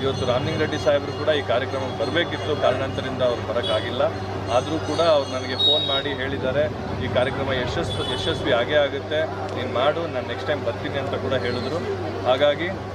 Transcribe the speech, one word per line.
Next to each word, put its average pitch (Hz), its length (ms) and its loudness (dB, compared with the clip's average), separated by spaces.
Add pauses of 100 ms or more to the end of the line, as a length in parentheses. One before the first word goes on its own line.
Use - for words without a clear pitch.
ಇವತ್ತು 135 220 0
ರಾಮಲಿಂಗ 143 340 0
ರೆಡ್ಡಿ 151 180 0
ಸಾಹೇಬರು 143 340 2
ಕೂಡ 147 180 -2
ಈ 147 120 2
ಕಾರ್ಯಕ್ರಮಕ್ಕೆ 127 580 -2
ಬರಬೇಕಿತ್ತು, 143 640 0
ಕಾರಣಾಂತರದಿಂದ 127 600 0
ಅವ್ರು 110 320 0
ಬರೋಕ್ಕಾಗಿಲ್ಲ. 117 480 0 (520)
ಆದರೂ 147 260 2
ಕೂಡ 151 220 -2
ಅವ್ರು 147 300 4
ನನಗೆ 127 240 -4
ಫೋನ್ - 320 4
ಮಾಡಿ 139 220 0
ಹೇಳಿದ್ದಾರೆ, 131 540 0 (420)
"ಈ - 80 -2
ಕಾರ್ಯಕ್ರಮ 135 400 2
ಯಶಸ್ವಿ, 127 600 -2
ಯಶಸ್ವಿ 143 380 0
ಆಗೇ 123 240 2
ಆಗುತ್ತೆ, 143 500 2 (300)
ನೀನು 123 180 -4
ಮಾಡು, 151 340 2
ನಾನು 127 200 -4
ನೆಕ್ಸ್ಟ್ 120 200 -4
ಟೈಮ್ 143 180 -2
ಬರ್ತೀನಿ" 143 340 -2
ಅಂತ 135 100 -2
ಕೂಡ 131 240 -2
ಹೇಳಿದ್ರು. 123 440 -2 (480)
ಹಾಗಾಗಿ 143 400 4 (280)